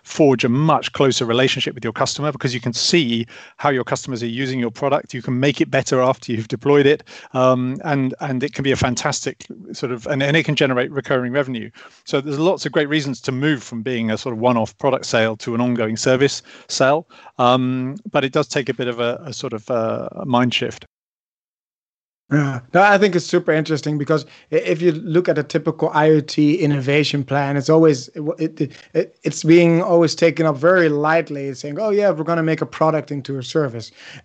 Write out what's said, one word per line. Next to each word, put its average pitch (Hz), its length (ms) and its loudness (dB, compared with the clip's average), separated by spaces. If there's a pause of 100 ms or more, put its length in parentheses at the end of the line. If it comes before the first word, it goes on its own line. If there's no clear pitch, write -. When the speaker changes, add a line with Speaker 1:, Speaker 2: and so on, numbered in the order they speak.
Speaker 1:
forge 139 400 4
a 127 60 2
much 147 420 2
closer 131 340 2
relationship 127 480 0
with 120 120 -12
your 113 80 -4
customer 143 400 -4
because 131 200 -4
you 123 60 -6
can 120 140 -4
see - 240 0 (600)
how 147 120 0
your 131 140 0
customers 127 400 -6
are 120 40 -4
using 127 320 -4
your 117 120 -2
product. 139 420 -2
You 127 80 -8
can 123 180 -4
make 139 220 2
it 139 80 2
better 135 320 0
after 127 300 0
you've 113 160 -4
deployed 139 400 4
it. 147 160 2 (300)
Um, 127 500 2
and, 139 380 -2
and 135 220 -4
it 143 120 -6
can 143 80 -6
be 135 80 2
a 123 40 2
fantastic 131 720 -4 (260)
sort 127 200 -8
of, 120 160 -8
and, 139 160 -2
and 139 120 0
it 160 100 2
can 151 100 -2
generate 131 340 0
recurring 127 420 -4
revenue. 127 380 -4 (360)
So 143 160 -2
there's 143 180 -6
lots 165 260 0
of 147 60 -4
great 147 180 0
reasons 143 320 -2
to - 100 -4
move 135 300 0
from 117 220 -10
being 117 260 -2
a 107 80 0
sort 123 160 -6
of 110 60 -8
one-off 117 400 0
product 135 260 0
sale 110 320 0
to 120 160 -8
an 117 80 -2
ongoing 120 340 -2
service 131 460 2 (280)
sale. 143 380 0 (300)
Um, 127 600 0 (140)
but 143 140 0
it 139 80 -4
does 151 140 2
take 139 200 -2
a 135 60 -4
bit 123 140 -4
of 120 120 -6
a, 120 240 -2
a 151 80 -12
sort 120 220 -10
of, 107 160 -12
uh, 113 440 -4
a - 120 -10
mind 123 300 2
shift. - 300 -6 (1400)
Speaker 2:
Yeah. 139 300 0 (140)
No, 175 80 6
I 202 160 6
think 190 180 2
it's 165 100 -2
super 170 280 0
interesting 151 440 -2
because 143 280 -2 (260)
i-, 151 40 -2
if 165 260 0
you 175 100 4
look 175 380 0
at 156 80 0
a 147 60 -2
typical 156 500 -2
I 156 160 4
O 156 100 6
T 151 360 2
innovation 143 680 0
plan, 139 320 -2
it's 143 140 -2
always, 156 400 4
it, 156 500 -6
it, 131 120 -2 (220)
it, - 300 -2
it's 151 220 -6
being 170 360 6
always 170 320 2
taken 165 320 2
up 147 120 0
very 170 320 4
lightly, 147 640 -2
saying, 147 260 -10
"Oh 214 100 -2
yeah, 202 220 2
we're 156 140 -4
gonna 165 180 0
make 156 160 0
a 151 60 -2
product 156 460 -2
into 139 260 -6
a 127 60 -8
service." 123 500 -4 (320)